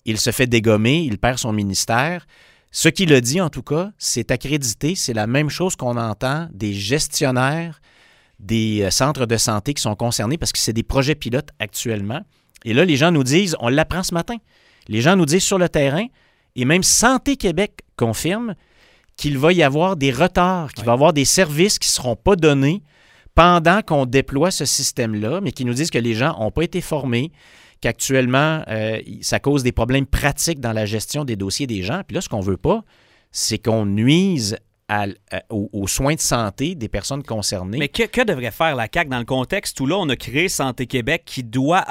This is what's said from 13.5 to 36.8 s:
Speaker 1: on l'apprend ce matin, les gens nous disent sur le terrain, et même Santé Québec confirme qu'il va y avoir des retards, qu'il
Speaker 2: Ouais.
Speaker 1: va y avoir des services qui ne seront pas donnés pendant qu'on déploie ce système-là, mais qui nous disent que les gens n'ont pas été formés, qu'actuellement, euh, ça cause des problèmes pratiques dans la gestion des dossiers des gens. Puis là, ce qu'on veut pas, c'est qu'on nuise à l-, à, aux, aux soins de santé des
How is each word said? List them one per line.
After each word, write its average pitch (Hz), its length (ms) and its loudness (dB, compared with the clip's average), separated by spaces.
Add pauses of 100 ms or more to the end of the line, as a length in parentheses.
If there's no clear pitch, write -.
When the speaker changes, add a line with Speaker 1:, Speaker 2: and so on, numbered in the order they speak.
Speaker 1:
on 117 80 -2
l'apprend 151 340 0
ce 180 120 -6
matin, 170 220 -4 (520)
les 107 140 -2
gens 175 140 6
nous 175 100 4
disent 170 180 2
sur 196 140 0
le 175 100 2
terrain, 151 380 0 (500)
et 123 80 -2
même 165 180 4
Santé 262 540 2
Québec 190 440 -2 (160)
confirme 175 580 -2 (600)
qu'il 147 200 -4
va 151 160 4
y 170 100 4
avoir 156 340 2
des 135 140 2
retards, 175 640 0
qu'il - 80 -12
Speaker 2:
Ouais. 107 60 -4
Speaker 1:
va 117 60 4
y - 20 6
avoir 151 180 6
des 143 140 2
services 175 520 2
qui - 100 -2
ne - 40 0
seront 120 240 -2
pas 196 180 4
donnés 151 480 4 (520)
pendant 175 480 6
qu'on 139 240 0
déploie 135 440 2
ce 160 140 -4
système-là, 117 800 -2
mais 147 100 -2
qui 127 140 -6
nous 120 80 0
disent 156 160 -2
que - 80 0
les 117 160 0
gens 123 260 0
n'ont 107 100 -2
pas 156 120 -2
été 175 180 -2
formés, 139 500 -2 (520)
qu'actuellement, 131 880 0
euh, 110 320 -4 (200)
ça - 180 -2
cause 143 240 2
des 120 100 2
problèmes 131 340 0
pratiques 143 540 -2
dans 120 120 -2
la 110 140 -2
gestion 110 380 -4
des 120 120 -4
dossiers 98 300 -4
des 104 160 -4
gens. 139 240 -4
Puis 101 80 -12
là, 175 60 -2
ce - 80 -10
qu'on 104 120 -4
veut 92 160 0
pas, 208 260 0 (480)
c'est - 280 -4
qu'on 110 280 0
nuise 123 720 2 (320)
à 104 160 -2
l-, 98 120 -8 (140)
à, 92 200 -8
aux, 107 220 -4
aux 98 140 -4
soins 139 280 0
de 156 60 -6
santé 131 540 -2
des 113 140 -8